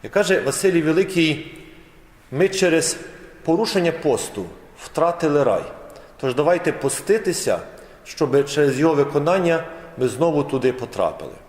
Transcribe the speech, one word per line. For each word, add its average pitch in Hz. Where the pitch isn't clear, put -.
Як 110
каже 190
Василій 165
Великий, 160
«Ми 160
через 165
порушення 175
посту 135
втратили 156
рай. 98
Тож 131
давайте 165
поститися, 156
щоб 139
через 143
його 160
виконання 160
ми 127
знову 147
туди 131
потрапили». 92